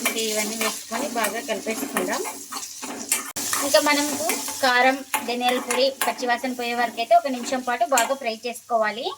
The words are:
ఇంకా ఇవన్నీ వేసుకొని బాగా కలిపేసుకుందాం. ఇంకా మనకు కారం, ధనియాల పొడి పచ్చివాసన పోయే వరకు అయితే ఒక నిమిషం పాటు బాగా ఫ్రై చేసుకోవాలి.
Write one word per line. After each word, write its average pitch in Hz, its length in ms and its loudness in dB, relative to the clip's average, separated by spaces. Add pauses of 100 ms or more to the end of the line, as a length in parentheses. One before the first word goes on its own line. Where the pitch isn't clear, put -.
ఇంకా 226 240 0
ఇవన్నీ 214 340 -2
వేసుకొని 226 460 -2 (100)
బాగా 214 300 0
కలిపేసుకుందాం. 220 760 -2 (1400)
ఇంకా 294 240 6
మనకు 294 360 0 (380)
కారం, 254 340 6 (300)
ధనియాల 247 400 0
పొడి 247 180 2 (200)
పచ్చివాసన 240 560 0
పోయే 240 180 -2
వరకు 233 240 -2
అయితే 277 160 4
ఒక 285 160 0
నిమిషం 254 320 -2
పాటు 247 160 0 (140)
బాగా 233 240 4
ఫ్రై 220 140 -2 (120)
చేసుకోవాలి. 226 580 -2 (120)